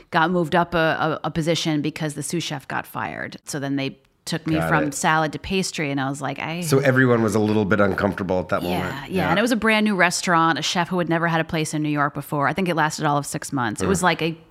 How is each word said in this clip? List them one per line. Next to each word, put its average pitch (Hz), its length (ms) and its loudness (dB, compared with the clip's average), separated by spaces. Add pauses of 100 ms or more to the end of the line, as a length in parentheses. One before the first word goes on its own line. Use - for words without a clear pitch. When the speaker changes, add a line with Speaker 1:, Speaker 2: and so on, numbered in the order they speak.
(120)
Speaker 1:
got 165 180 4
moved 175 260 0
up 170 180 2
a, 160 500 2
a, - 40 -4
a 156 40 -2
position 160 500 0
because 151 340 -4
the 151 80 -8
sous 165 200 -4
chef 139 240 -8
got - 180 -6
fired. - 600 -10
So 147 160 -8
then 139 160 -2
they 135 200 -6 (280)
took - 220 -6
me 160 80 0
Speaker 2:
Got 160 140 0
Speaker 1:
from 156 160 2
Speaker 2:
it. 143 80 -4
Speaker 1:
salad 156 400 0
to 147 60 -10
pastry, 180 520 -4
and 139 80 -2
I 135 100 -2
was 139 120 -6
like, 135 180 -6
"I." 165 220 -6
Speaker 2:
So 151 180 2
everyone 127 440 4
was 104 120 2
a 110 40 4
little 107 260 2
bit 101 160 4
uncomfortable 92 580 2
at 87 100 -4
that 92 140 0
Speaker 1:
Yeah, 90 160 -2
Speaker 2:
moment. 90 320 -6
Speaker 1:
yeah, 185 180 0
and 170 80 2
it 202 40 2
was 233 100 2
a 262 60 2
brand 214 260 2
new 214 140 2
restaurant, 170 600 2
a 139 40 -4
chef 175 260 0
who 185 120 -2
had 165 100 0
never 165 180 2
had 165 140 2
a - 20 -2
place 156 300 -2
in 151 100 -2
New 151 60 0
York 147 240 0
before. 143 340 -2
I 127 60 2
think 190 160 0
it 170 80 0
lasted 156 280 0
all 147 120 2
of 143 80 -2
six - 260 -8
months. 120 300 -2
It 95 60 0
was 180 140 2
Speaker 2:
Uh. 185 40 0
Speaker 1:
like 165 160 2
a 160 160 -4 (140)